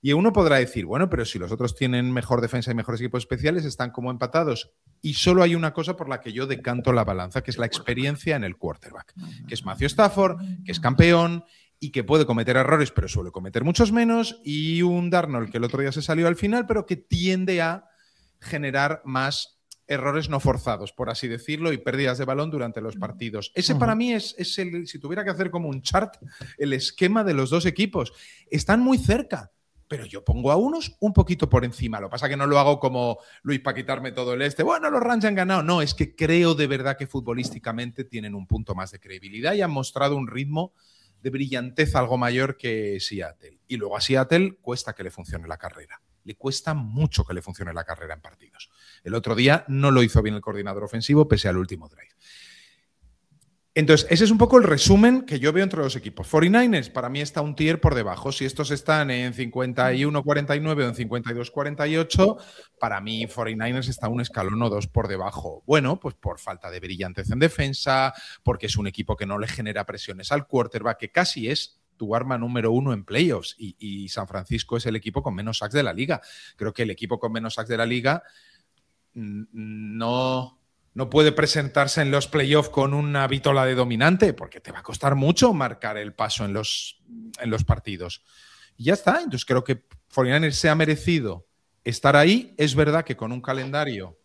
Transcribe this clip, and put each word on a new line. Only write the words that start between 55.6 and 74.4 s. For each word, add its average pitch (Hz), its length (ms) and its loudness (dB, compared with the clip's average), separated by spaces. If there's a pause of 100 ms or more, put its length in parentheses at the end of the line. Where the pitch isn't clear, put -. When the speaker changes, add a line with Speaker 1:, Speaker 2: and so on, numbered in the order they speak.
Speaker 1:
entre 190 160 -2
los 135 160 -2
equipos. 113 320 -10
Forty-niners, 180 640 4
para 123 180 -4
mí, 143 120 -4
está 147 200 -4
un 147 140 -4
tier 160 260 2
por 151 140 6
debajo. 107 360 -4
Si 135 140 -4
estos 139 240 -4
están 147 400 0
en 123 240 -2
cincuenta 127 600 0
y 139 100 0
uno 147 180 0
cuarenta 143 320 0
y 147 40 -2
nueve 151 260 0
o 120 40 -2
en 113 40 -6
cincuenta 120 380 -6
y - 20 -6
dos 120 160 -8
cuarenta 147 380 -4
y 156 100 0
ocho, 190 400 4 (420)
para 104 220 -2
mí, 110 240 -4
Forty-niners 117 600 -4
está 117 220 -4
un 120 120 -2
escalón 107 400 -4
o 117 80 2
dos 104 160 -2
por 104 220 0
debajo. 92 580 -8
Bueno, 147 340 2
pues 135 140 -10
por 90 240 -8
falta 92 320 -12
de 90 100 -12
brillantez 92 520 -6
en 120 80 -2
defensa, 139 760 0 (300)
porque 117 240 -2
es 101 100 -2
un 104 80 -2
equipo 101 320 -4
que 104 80 -6
no 101 140 -4
le 113 80 -4
genera 107 400 -6
presiones 95 440 -10
al 143 140 -2
quarterback, 117 540 -2
que 113 100 -10
casi 143 400 -2
es - 320 -6 (160)
tu 110 180 -4
arma 127 220 -2
número 117 340 0
uno 131 220 2
en 101 120 -6
playoffs, 135 520 0
y, 104 220 -14
y 98 300 -10
San 98 180 -8
Francisco 110 500 -4